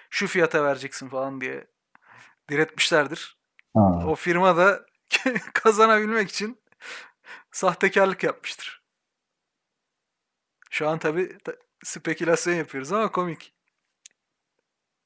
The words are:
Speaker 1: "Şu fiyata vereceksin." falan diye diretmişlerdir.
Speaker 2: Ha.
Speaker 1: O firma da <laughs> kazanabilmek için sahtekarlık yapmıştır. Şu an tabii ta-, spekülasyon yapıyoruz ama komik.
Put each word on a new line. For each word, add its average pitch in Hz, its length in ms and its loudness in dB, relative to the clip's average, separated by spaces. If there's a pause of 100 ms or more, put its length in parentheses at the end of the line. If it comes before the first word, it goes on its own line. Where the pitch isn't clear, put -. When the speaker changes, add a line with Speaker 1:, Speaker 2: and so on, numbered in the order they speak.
(100)
Speaker 1:
"Şu 196 160 -4
fiyata 160 380 2
vereceksin." 135 440 -4
falan 135 320 -6
diye 131 260 -10 (840)
diretmişlerdir. 147 880 0 (400)
Speaker 2:
Ha. 90 300 4
Speaker 1:
O 156 80 0
firma 175 420 2
da 185 300 4 (320)
<laughs> - 80 -4 (280)
kazanabilmek 214 760 4
için 220 280 -8 (960)
sahtekarlık 190 720 0
yapmıştır. - 580 -8 (1900)
Şu 151 180 -4
an 160 100 -2
tabii 170 400 -4
ta-, - 180 -10 (280)
spekülasyon 165 680 -2
yapıyoruz 143 380 -6
ama 214 200 -2
komik. 180 420 -6 (1500)